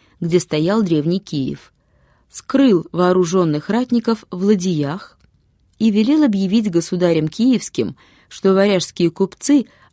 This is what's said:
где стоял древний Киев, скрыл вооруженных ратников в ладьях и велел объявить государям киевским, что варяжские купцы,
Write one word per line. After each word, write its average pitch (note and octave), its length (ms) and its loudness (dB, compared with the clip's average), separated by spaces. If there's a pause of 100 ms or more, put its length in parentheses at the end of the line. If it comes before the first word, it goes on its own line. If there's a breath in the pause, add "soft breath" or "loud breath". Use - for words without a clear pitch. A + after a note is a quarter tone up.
(200 soft breath)
где E3+ 200 0
стоял E3+ 440 -2
древний E3 360 0
Киев, C#3+ 540 -8 (560)
скрыл A#3+ 600 0
вооруженных F3+ 800 0
ратников A#3 600 -2
в F#3 140 -8
ладьях F3+ 720 -2 (640)
и A3 120 2
велел A#3+ 320 2
объявить G3+ 480 0
государям E3+ 560 0
киевским, G3 680 -2 (340 soft breath)
что - 240 0
варяжские F#3+ 580 0
купцы, A3+ 560 0 (260 soft breath)